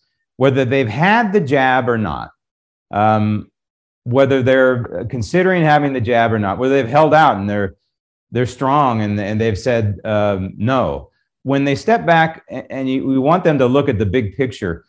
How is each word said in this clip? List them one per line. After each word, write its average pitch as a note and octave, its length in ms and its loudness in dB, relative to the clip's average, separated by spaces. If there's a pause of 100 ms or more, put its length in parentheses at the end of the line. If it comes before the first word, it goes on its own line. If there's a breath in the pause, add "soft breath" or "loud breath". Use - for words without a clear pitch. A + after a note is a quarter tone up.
(360)
whether C3 280 2
they've C3 240 0
had F#3+ 440 2
the G#3 80 2
jab C3 480 0
or A#2 100 0
not, C#2+ 320 -6 (600)
um, G#2+ 600 0 (540)
whether C3+ 380 2
they're B2+ 680 0
considering F3 520 0
having D3 300 2
the C3 80 -4
jab A#2 320 0
or A2+ 60 0
not, G2 200 -2
whether C3 160 0
they've B2+ 160 0
held D3+ 240 4
out D3 220 4
and G2 120 -6
they're, G2+ 260 -4 (560)
they're A#2+ 160 -2
strong C3 540 0
and, G#2 180 -2
and G#2 220 -4
they've A2+ 180 -2
said, A#2 460 -2
um, G2+ 520 -2
no. G2+ 540 -2 (340)
When C#3 200 0
they C#3 100 0
step C#3+ 300 -2
back E3 460 2
a-, C3 200 -14
and C3 200 -6
you, C3 160 -2
we C3+ 120 0
want D#3+ 260 2
them D#3 140 2
to B2+ 80 2
look C#3 220 0
at A2 100 0
the A2 60 -2
big G2+ 320 -2
picture, G#2+ 520 -6